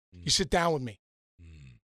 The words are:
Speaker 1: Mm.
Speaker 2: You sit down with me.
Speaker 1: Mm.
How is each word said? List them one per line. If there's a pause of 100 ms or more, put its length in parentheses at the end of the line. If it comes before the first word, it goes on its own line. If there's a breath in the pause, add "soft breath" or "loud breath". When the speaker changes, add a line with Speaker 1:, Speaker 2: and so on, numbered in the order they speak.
(160)
Speaker 1:
Mm.
Speaker 2:
You
sit
down
with
me. (420)
Speaker 1:
Mm. (200)